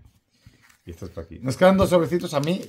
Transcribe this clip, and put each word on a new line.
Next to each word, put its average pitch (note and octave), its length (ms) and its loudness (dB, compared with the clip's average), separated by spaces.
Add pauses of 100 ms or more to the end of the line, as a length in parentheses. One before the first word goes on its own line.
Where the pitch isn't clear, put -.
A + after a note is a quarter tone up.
(840)
Y - 60 -18
estas F2 220 -16
para E2 140 -16
aquí. D#2 140 -18
Nos - 180 -6
quedan F#3+ 200 6
dos F#3 140 2
sobrecitos E3 420 0
a D3+ 60 -2
mí F3+ 300 -2